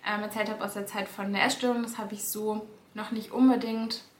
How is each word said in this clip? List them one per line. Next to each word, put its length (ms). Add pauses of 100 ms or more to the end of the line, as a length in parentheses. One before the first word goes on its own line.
ähm, 160
erzählt 280
habe 120
aus 120
der 120
Zeit 220
von 240
der 120
Essstörung, 380
das 140
habe 160
ich 160
so 400 (260)
noch 160
nicht 200
unbedingt 720 (180)